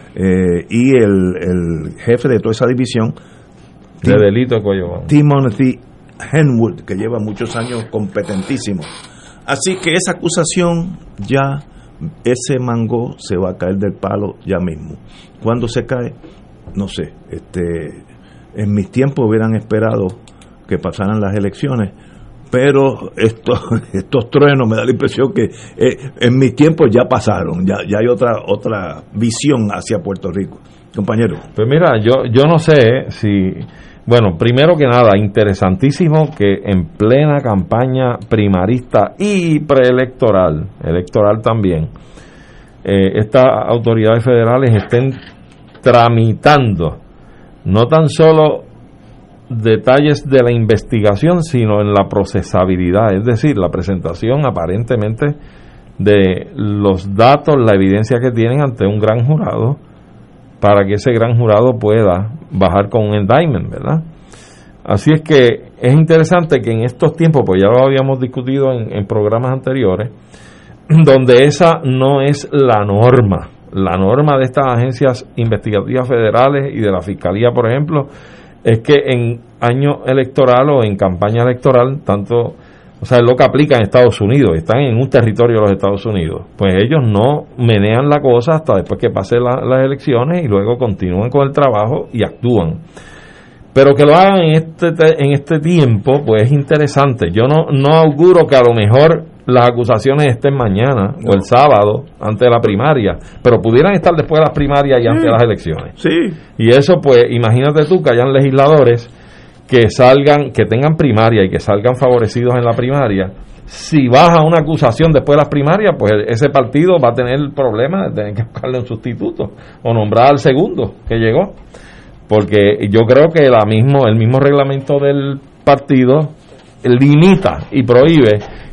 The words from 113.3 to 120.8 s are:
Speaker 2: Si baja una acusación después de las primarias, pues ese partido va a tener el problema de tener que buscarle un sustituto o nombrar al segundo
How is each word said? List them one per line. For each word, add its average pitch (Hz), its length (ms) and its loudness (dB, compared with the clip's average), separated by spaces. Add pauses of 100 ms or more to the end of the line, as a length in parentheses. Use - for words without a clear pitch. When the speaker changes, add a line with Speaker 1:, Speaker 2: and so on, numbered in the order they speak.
Speaker 2:
Si 139 420 -2
baja 165 340 6
una 165 200 2
acusación 151 500 0
después 143 240 2
de 151 60 4
las 143 60 -2
primarias, 156 480 0
pues 110 160 0 (140)
ese 117 240 0
partido 147 520 2
va 120 80 2
a 113 40 -2
tener 123 200 -2
el 147 180 -6
problema 139 560 -2
de - 80 -8
tener 104 180 -8
que 113 80 -4
buscarle 127 380 -8
un 120 60 -10
sustituto 113 640 -8 (320)
o 117 100 0
nombrar 110 380 2
al 143 60 0
segundo 139 560 -2 (140)